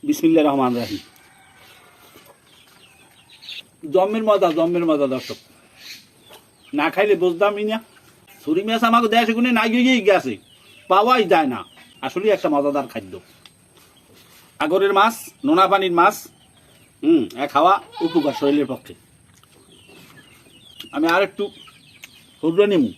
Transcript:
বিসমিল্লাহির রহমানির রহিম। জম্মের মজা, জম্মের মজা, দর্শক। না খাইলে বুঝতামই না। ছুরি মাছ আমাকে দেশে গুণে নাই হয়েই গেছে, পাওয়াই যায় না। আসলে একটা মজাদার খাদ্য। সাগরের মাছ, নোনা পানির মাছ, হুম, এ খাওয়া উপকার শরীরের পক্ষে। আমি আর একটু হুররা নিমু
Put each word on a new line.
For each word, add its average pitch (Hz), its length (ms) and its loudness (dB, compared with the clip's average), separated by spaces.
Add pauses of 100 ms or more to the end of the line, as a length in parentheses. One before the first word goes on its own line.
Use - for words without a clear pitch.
বিসমিল্লাহির 156 420 2
রহমানির 131 320 0
রহিম। 104 220 -10 (3000)
জম্মের 208 340 0
মজা, 190 200 2 (100)
জম্মের 170 320 0
মজা, 143 240 0
দর্শক। - 240 -10 (1400)
না 147 160 0
খাইলে 202 280 2
বুঝতামই 202 480 0
না। 220 80 -4 (640)
ছুরি 160 260 -2
মাছ 226 220 -2
আমাকে 233 240 2
দেশে 233 220 2
গুণে 247 220 0
নাই 226 160 0
হয়েই 247 340 2
গেছে, 147 260 2 (560)
পাওয়াই 220 420 2
যায় 160 220 2
না। 101 60 -10 (460)
আসলে 180 200 -4 (100)
একটা - 180 -4
মজাদার 143 380 -2
খাদ্য। 95 220 -12 (1400)
সাগরের 190 400 0
মাছ, 226 160 2 (320)
নোনা 185 240 4
পানির 190 300 0
মাছ, 202 160 4 (840)
হুম, 156 200 2 (200)
এ - 20 -2 (100)
খাওয়া 165 200 4 (320)
উপকার 151 340 -2
শরীরের 143 320 0
পক্ষে। - 220 -14 (2000)
আমি 151 180 0
আর 190 140 2
একটু 202 160 -8 (960)
হুররা 170 320 2
নিমু 135 260 0